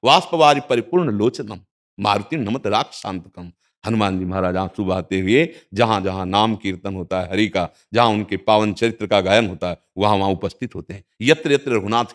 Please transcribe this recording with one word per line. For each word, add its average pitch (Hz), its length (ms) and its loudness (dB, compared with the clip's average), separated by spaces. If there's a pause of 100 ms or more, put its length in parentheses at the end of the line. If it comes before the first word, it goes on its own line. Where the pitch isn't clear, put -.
वाष्पवारि 151 560 4 (100)
परिपूर्ण 135 400 0
लोचनम 104 500 -2 (400)
मारुति 101 360 0
नमत 113 300 -4
राक्षसांतकम।" 98 840 -6 (340)
हनुमान 104 320 0
जी 92 60 -4
महाराज 92 320 -2
आंसू 95 280 -4
बहाते 92 360 -2
हुए 120 280 2 (260)
जहां 107 300 2
जहां 95 220 -4
नाम 104 300 2
कीर्तन 95 380 -8
होता 92 260 -4
है 90 100 -6
हरि 101 180 0
का, 87 200 -2 (260)
जहां 117 180 4
उनके 104 240 -2
पावन 107 360 2
चरित्र 110 340 -2
का 101 140 4
गायन 101 280 4
होता 90 220 -6
है, 82 80 -8 (200)
वहां 104 200 2
वहां 98 140 0
उपस्थित 98 420 -6
होते 85 200 -12
हैं। 98 100 -18 (180)
"यत्र 151 300 2
यत्र 139 200 0
रघुनाथ 110 320 0 (100)